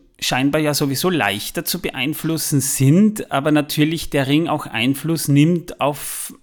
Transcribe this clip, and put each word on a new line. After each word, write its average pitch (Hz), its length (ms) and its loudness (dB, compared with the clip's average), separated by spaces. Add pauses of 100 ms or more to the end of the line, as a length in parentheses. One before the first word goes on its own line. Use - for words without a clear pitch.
(220)
scheinbar 143 400 0
ja 147 120 0
sowieso 139 360 -2
leichter 117 560 -2
zu 175 160 -6
beeinflussen 147 800 -2
sind, 165 680 2
aber 139 200 0
natürlich 151 600 0
der 139 160 0
Ring 156 200 2
auch 147 200 -4
Einfluss 135 600 -2
nimmt 156 540 2
auf - 600 -6